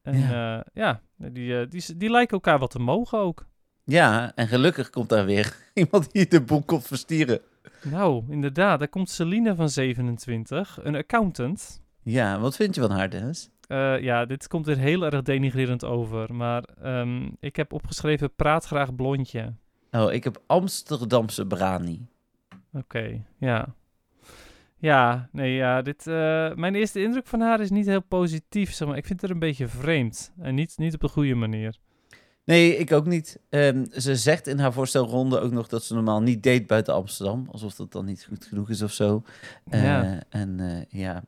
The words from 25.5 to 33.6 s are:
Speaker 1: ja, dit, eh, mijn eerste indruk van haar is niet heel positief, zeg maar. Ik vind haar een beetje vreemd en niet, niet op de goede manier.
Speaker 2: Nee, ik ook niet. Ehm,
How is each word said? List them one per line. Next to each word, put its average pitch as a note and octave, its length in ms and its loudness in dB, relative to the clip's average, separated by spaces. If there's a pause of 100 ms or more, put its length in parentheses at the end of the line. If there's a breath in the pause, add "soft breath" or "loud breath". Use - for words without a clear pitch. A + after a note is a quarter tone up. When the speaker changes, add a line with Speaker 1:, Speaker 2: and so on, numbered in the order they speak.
Speaker 1:
ja, C3 280 2
dit, C#3+ 260 -8
eh, D#3+ 480 0
mijn F3 200 -2
eerste G#3 260 -2
indruk A#3+ 260 -2
van A#3 140 -2
haar A3+ 180 2
is G#3 100 -2
niet G3+ 160 2
heel G3 160 2
positief, F3+ 720 -2
zeg D3+ 140 -4
maar. C#3+ 100 -4
Ik C#3+ 80 -8
vind F#3+ 160 -6
haar G3 80 -4
een F3 100 -4
beetje C#3 280 -2
vreemd B2 720 -2
en C3+ 160 -4
niet, D#3 220 -2
niet D#3+ 160 -2
op D#3 60 -6
de D3 80 0
goede C#3 280 0
manier. A2 420 -4 (680 soft breath)
Speaker 2:
Nee, E3+ 340 8
ik D3+ 140 -2
ook D3+ 140 6
niet. E3+ 340 -2 (100)
Ehm, C3+ 420 4